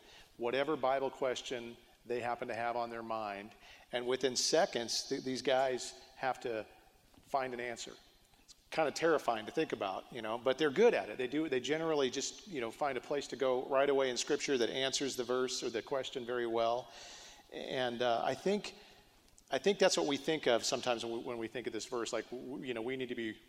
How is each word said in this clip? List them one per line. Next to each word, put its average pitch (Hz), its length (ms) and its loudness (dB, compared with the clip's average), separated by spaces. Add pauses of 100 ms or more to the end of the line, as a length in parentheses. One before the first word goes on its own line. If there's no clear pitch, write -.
(380)
whatever 135 400 0
Bible 131 320 2
question 120 680 -4 (320)
they 120 140 -2
happen 120 260 -4
to 117 80 -4
have 117 220 -2
on 117 120 -2
their 117 140 -8
mind. 110 480 -6 (420)
And 123 120 -2
within 127 300 2
seconds, 120 720 2
th-, 139 160 -2
these 131 180 -4
guys 131 520 2 (240)
have 131 240 -2
to 110 240 -4 (640)
find 131 240 -2
an 120 60 -8
answer. 120 320 -8 (540)
It's - 100 -20 (160)
kinda 151 200 2
terrifying 131 540 2
to 110 60 -8
think 156 220 0
about, 104 380 -2
you 131 100 -8
know, 110 220 -4
but 127 140 4
they're 156 120 4
good 196 240 6
at 101 160 0
it. 110 80 -8
They 127 100 -2
do, 151 220 0
they 127 100 2
generally 147 500 2
just, - 380 -6
you 156 140 -6
know, 113 100 -4
find 135 260 -2
a 113 40 -4
place 143 260 -4
to - 80 -8
go 127 340 2
right 139 200 6
away 135 200 4
in 123 80 -2
Scripture 143 400 2
that 113 120 4
answers 131 460 0
the 127 80 -2
verse 123 400 0
or 135 60 -2
the 113 120 -2
question 131 440 -4
very 120 200 -2
well. 117 440 2 (640)
And, 127 480 -2
uh, 120 220 2
I 139 100 0
think, 190 420 -2 (760)
I 139 60 0
think 196 220 2
that's 185 180 6
what 170 100 2
we 143 100 2
think 156 300 0
of 117 180 6
sometimes 120 400 0
when 117 80 -4
we, 117 60 -4
when 120 180 -8
we 113 100 -6
think 113 200 -6
of 117 60 -6
this 107 120 -6
verse, 117 260 -4
like, 110 180 -4
w-, 127 200 -10
w-, 147 180 -8
you 123 60 -2
know, 113 80 -4
we 127 160 -4
need 127 120 -4
to 123 60 -4
be 113 200 -4 (140)